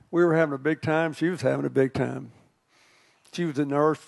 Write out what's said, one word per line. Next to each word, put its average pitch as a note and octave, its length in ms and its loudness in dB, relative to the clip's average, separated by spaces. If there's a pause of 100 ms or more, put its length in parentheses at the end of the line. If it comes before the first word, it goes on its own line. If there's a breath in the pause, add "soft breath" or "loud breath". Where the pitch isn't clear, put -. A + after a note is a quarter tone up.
(100)
we F3 140 4
were E3 100 4
having D#3 200 2
a C3+ 40 -6
big D#3 240 -2
time. D#3+ 300 0
She D#3+ 160 -4
was F3+ 140 -4
having C3+ 220 0
a C3+ 60 -4
big C3+ 240 2
time. C3 380 -4 (1000 soft breath)
She F3 120 -4
was C#3+ 140 -4
a D3 60 0
nurse. D3 440 2